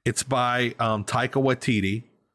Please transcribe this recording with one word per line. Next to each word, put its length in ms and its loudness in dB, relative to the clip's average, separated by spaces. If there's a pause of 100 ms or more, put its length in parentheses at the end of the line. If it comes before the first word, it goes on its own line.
It's 180 -2
by, 560 0
um, 260 0
Taika 380 0
Waititi. 600 0 (300)